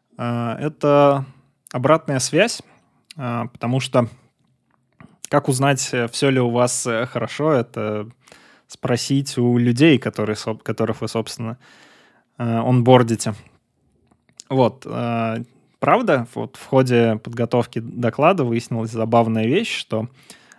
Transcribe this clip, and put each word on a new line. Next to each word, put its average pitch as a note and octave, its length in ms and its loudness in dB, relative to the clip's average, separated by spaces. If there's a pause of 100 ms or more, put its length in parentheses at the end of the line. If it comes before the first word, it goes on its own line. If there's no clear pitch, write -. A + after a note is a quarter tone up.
(180)
А, A#2+ 420 -4
это C#3+ 640 2 (460)
обратная C#3+ 480 0
связь, F#3+ 420 0 (560)
а, A#2+ 300 -6
потому B2 320 -2
что B2 280 0 (1200)
как C#3+ 200 0
узнать, C3+ 440 0
э, A#2+ 160 0
все C#3 200 0
ли C3 100 2
у B2 100 2
вас, A#2+ 380 0
э, A#2 180 -2
хорошо, C#3 480 -2
это G#2+ 560 -4 (580)
спросить C3+ 680 -2
у A#2+ 200 2
людей, B2 420 4
которые, G#2+ 360 -6
соб-, - 280 -8
которых A2 380 -4
вы, A2+ 60 -6
собственно, A2+ 500 -8 (800)
э, A#2+ 60 -8
онбордите. A#2 920 4 (1120)
Вот, C3 380 2
э, A#2 560 -4 (360)
правда, D#3+ 560 2
вот - 220 -10
в - 100 -20
ходе A#2+ 560 4
подготовки A#2 560 -4
доклада B2+ 680 0
выяснилась A#2 460 -4
забавная A2+ 560 0
вещь, G3 280 -2
что A2 340 -6 (500)